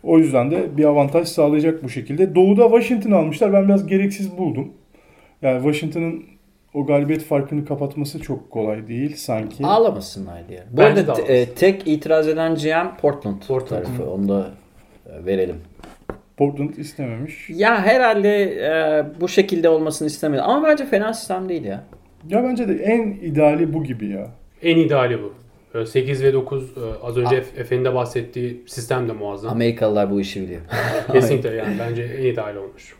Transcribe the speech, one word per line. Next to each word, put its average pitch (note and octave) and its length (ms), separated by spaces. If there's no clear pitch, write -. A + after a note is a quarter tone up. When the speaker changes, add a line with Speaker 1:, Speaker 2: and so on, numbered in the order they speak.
Speaker 1:
O E3 160
yüzden C3+ 320
de E3+ 260
bir D#3 60
avantaj D3 440
sağlayacak D3+ 560
bu B2+ 60
şekilde. D3+ 460
Doğu'da G3 280
Washington A3+ 480
almışlar. F3+ 420
Ben G3 140
biraz G3 200
gereksiz F#3+ 500
buldum. C#3 340
Yani C3 220
Washington'ın D#3+ 600
o C#3+ 120
galibiyet C#3+ 380
farkını D3 420
kapatması C#3+ 540
çok - 320
kolay A2 360
değil C3+ 280
sanki. A2 500
Speaker 2:
Ağlamasınlar G2 840
diye. F2+ 220
Bu B2 60
Speaker 3:
Bence G3+ 100
Speaker 2:
arada G3+ 140
Speaker 3:
de D#3 40
Speaker 2:
te-, D3+ 60
Speaker 3:
ağlamasın. C3 220
Speaker 2:
e, B2 120
tek F#3+ 420
itiraz D#3 400
eden D#3+ 280
G D3+ 140
M E3+ 220
Portland G#2+ 460
Speaker 3:
Portland. B2+ 360
Speaker 2:
tarafı. B2 200
Speaker 3:
Hı. - 60
Speaker 2:
Onu G2 200
da, G2 220
e, D#2+ 200
verelim. F#2 300
Speaker 1:
Portland C#3+ 400
istememiş. C3+ 720
Speaker 2:
Ya G3+ 360
herhalde, G#3 580
e, D#3 640
bu F3+ 60
şekilde F3 420
olmasını D#3 380
istemedi. D3+ 340
Ama D4 260
bence D4 180
fena G#3+ 280
sistem F#3 360
değil E3 140
ya. G2 200
Speaker 1:
Ya A3 140
bence B3 240
de F#3 60
en A3+ 280
ideali D#3 720
bu D#3+ 100
gibi A#2 240
ya. G2+ 200
Speaker 3:
En E3 140
ideali C3 440
bu. G2+ 120
E, A2+ 60
sekiz C3 380
ve C3+ 100
dokuz, C3+ 300
e, A2+ 420
az A#2+ 120
önce B2 180
Speaker 2:
A- B2+ 40
Speaker 3:
Efe-, B2+ 220
Efe'nin B2+ 240
de B2+ 100
bahsettiği A#2+ 680
sistem B2 440
de A2+ 40
muazzam. G#2 380
Speaker 2:
Amerikalılar A2 600
bu G2+ 100
işi G2 200
biliyor. F2+ 200
<laughs> - 260
Speaker 3:
Kesinlikle A#2+ 380
yani A2 300
bence A#2 240
en C3 220
ideali G#2 340
olmuş. - 400